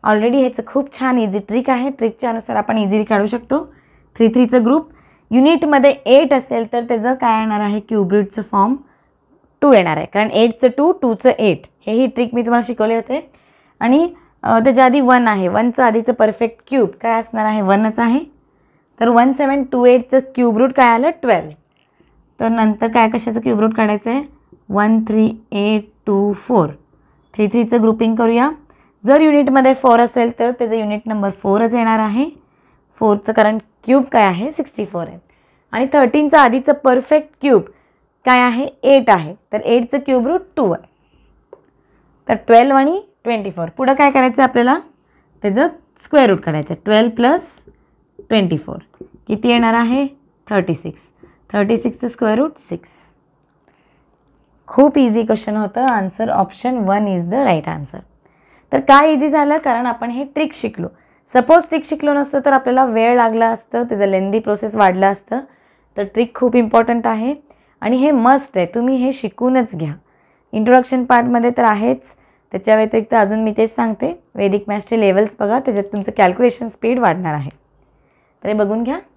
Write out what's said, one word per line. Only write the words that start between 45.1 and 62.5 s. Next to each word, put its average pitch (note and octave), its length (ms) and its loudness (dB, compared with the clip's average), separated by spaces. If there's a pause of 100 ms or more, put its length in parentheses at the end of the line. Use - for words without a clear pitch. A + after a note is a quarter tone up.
त्याचं A3 260 0 (360)
स्क्वेअर C4 260 4
रूट F#3 100 0
काढायचं. D#3 340 -6 (100)
ट्वेल्व G#3+ 260 2
प्लस A#3+ 540 -2 (540)
ट्वेंटी F#3 380 -2
फोर - 480 -14 (240)
किती A3 200 -4
येणार A#3 260 0
आहे? A#3+ 320 -2 (440)
थर्टी F3+ 240 -2
सिक्स. - 260 -14 (520)
थर्टी G#3 240 0
सिक्सचं A#3+ 320 -6
स्क्वेअर A3+ 300 -2
रूट D4 200 -2
सिक्स. - 320 -14 (1800)
खूप C#4+ 320 2
इझी A#3 240 2
क्वेश्चन A3 340 -4
होतं. G#3+ 240 -4
आन्सर A3 500 -2
ऑप्शन B3 460 -4
वन G#3 280 -2
is F#3 180 -2
the F3+ 160 -4
right F3+ 280 -2
answer. D#3 320 -12 (760)
तर C4+ 80 0
काय C#4 320 4
इझी D4 180 0
झालं? D4 260 0
कारण B3 300 -2
आपण A#3 240 -6
हे B3+ 140 -8
ट्रिक D4+ 300 -6
शिकलो. - 340 -8 (440)
सपोज B3+ 360 4
ट्रिक D#4+ 160 -4
शिकलो D4 300 -4
नसतं C#4+ 300 -2
तर C#4+ 80 2